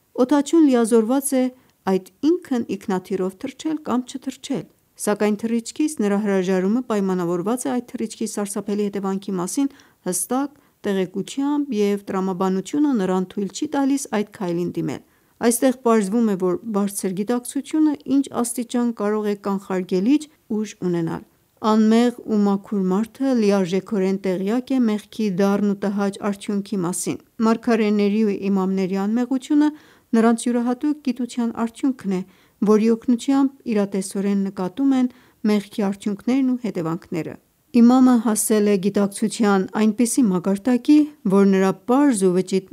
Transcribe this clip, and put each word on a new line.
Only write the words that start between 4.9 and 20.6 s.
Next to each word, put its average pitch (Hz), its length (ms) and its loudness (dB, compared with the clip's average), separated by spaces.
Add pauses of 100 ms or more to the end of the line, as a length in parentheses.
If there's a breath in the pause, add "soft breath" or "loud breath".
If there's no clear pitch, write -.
սակայն 208 480 -2
թռիչքից 233 560 -4
նրա 202 240 0
հրաժարումը 190 640 0
պայմանավորված 190 800 -2
է 277 80 -4
այդ 240 160 -4
թռիչքի 226 400 -8
սարսափելի 208 560 -6
հետևանքի 196 480 -6
մասին 185 360 -2 (360 soft breath)
հստակ 254 460 -4 (340 soft breath)
տեղեկությամբ, 208 880 -2
և 202 320 0
տրամաբանությունը 190 880 -2
նրան 185 400 0
թույլ 196 160 -4
չի - 240 -8
տալիս 277 400 0
այդ 208 240 -2
քայլին 175 320 -4
դիմել։ 160 320 -6 (400 soft breath)
Այստեղ 247 400 2
պարզվում 226 480 2
է, 196 80 0
որ 180 180 0 (220)
բարձր 196 400 -4
գիտակցությունը 262 760 -2 (120)
ինչ 269 200 2 (180)
աստիճան 240 500 -2
կարող 214 320 -2
է 208 100 -2 (120)
կանխարգելիչ 196 720 0 (320 soft breath)
ուժ 208 240 -6